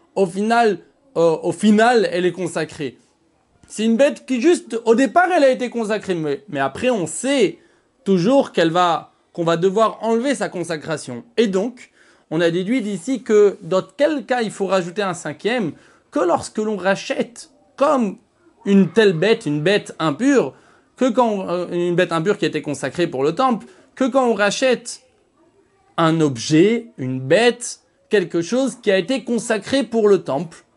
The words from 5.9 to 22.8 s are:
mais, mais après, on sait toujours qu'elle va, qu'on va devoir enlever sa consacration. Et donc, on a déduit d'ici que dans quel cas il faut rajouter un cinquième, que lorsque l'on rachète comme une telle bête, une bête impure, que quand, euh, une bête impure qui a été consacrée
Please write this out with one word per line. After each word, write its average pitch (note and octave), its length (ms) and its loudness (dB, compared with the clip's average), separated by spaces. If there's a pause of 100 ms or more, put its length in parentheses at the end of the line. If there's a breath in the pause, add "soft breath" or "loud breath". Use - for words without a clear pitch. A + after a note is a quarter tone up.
mais, D3+ 360 -6
mais C#3 100 -4
après, C#3 300 -2
on G3+ 160 -2
sait B3+ 520 0 (460 soft breath)
toujours G3 480 2
qu'elle E3 180 2
va, E3+ 440 0 (180)
qu'on F3 100 -6
va E3 140 2
devoir F#3+ 460 0
enlever A#3 320 0
sa F3+ 160 -6
consacration. D#3 720 -8 (140)
Et A#3 80 4
donc, G3 440 -4 (400 soft breath)
on D#3+ 120 0
a E3+ 80 2
déduit F#3+ 320 -2
d'ici G#3 400 -6
que G#3 400 4
dans F3+ 200 -2 (140)
quel D4 300 0
cas B3 160 -2
il G#3 80 -4
faut G3 160 -6
rajouter F3+ 340 -2
un F#3+ 140 -2
cinquième, E3+ 580 -4 (380 soft breath)
que D4 100 -2
lorsque - 380 -2
l'on G#3+ 180 -4
rachète G3 720 -4 (280)
comme C4 420 0 (480)
une G3 260 4
telle G#3 220 4
bête, G#3+ 320 0
une D3 160 -2
bête G3 360 0
impure, D#3+ 540 0 (460 soft breath)
que B3+ 100 2
quand, G#3 400 0
euh, F3 240 -4
une F3 240 -2
bête F3+ 160 0
impure E3+ 240 0
qui - 80 -4
a D#3 40 2
été D3+ 120 -4
consacrée C#3+ 460 -4